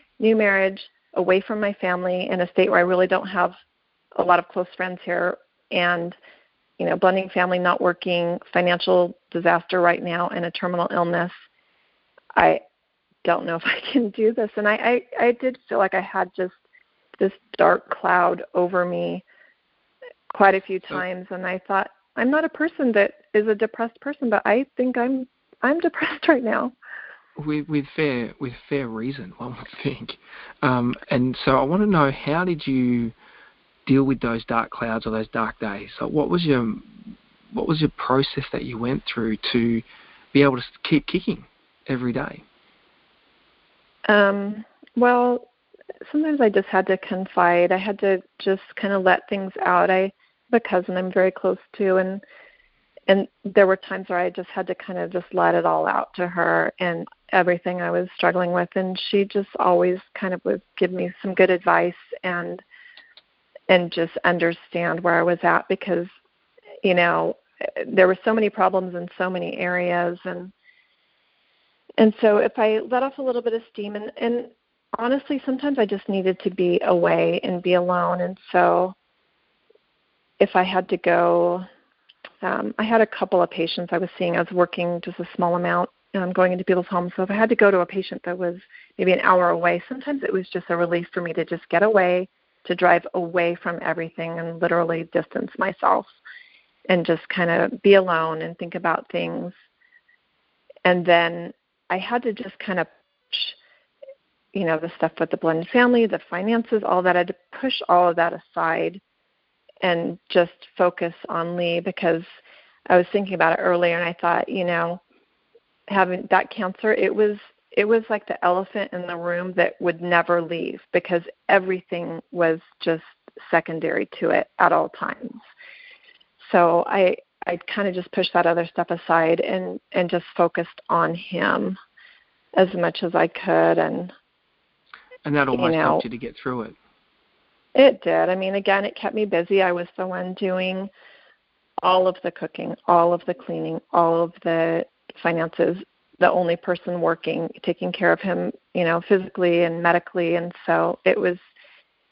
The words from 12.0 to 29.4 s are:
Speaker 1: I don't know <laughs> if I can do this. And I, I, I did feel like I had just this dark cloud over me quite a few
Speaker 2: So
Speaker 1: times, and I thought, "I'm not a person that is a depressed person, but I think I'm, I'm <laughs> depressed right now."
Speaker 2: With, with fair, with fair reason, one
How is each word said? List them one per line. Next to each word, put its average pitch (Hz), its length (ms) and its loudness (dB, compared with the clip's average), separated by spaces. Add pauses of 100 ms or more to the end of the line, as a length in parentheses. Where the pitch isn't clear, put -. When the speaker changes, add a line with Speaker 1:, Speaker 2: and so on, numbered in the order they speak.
Speaker 1:
I 160 240 6 (640)
don't - 220 0
know 170 100 -4
<laughs> - 0 -
if 165 80 -8
I - 160 -4 (120)
can 233 180 2
do 220 240 0
this. 220 220 -4
And 208 120 -2
I, 233 340 0 (160)
I, - 80 2
I 240 60 4
did 254 260 -4 (100)
feel - 100 -2
like 190 160 2
I 190 60 0
had 185 360 -4
just 185 180 -4 (640)
this 190 140 0 (240)
dark 175 340 4
cloud 175 540 0 (100)
over 180 300 0
me 175 400 -6 (1120)
quite 196 200 6
a 190 60 0
few 190 280 -6
Speaker 2:
So 180 60 -10
Speaker 1:
times, 185 360 -8
and 185 160 -8
I 185 200 -6
thought, 196 240 -2 (260)
"I'm 240 140 0
not 311 140 2
a 320 40 -2
person 302 440 -2
that 208 220 2 (200)
is 214 140 2
a 214 60 2
depressed 220 460 -6
person, 277 300 -6
but 202 140 2
I 247 220 2 (100)
think 254 200 -2
I'm, 254 300 -2 (360)
I'm 294 180 0
<laughs> 339 80 0
depressed - 400 -4
right 277 160 4
now." 233 280 -2 (760)
Speaker 2:
With, 151 220 -2
with 147 260 -2
fair, 127 460 -2
with 131 120 -6 (160)
fair 139 200 -4
reason, 113 500 -8
one 123 180 -12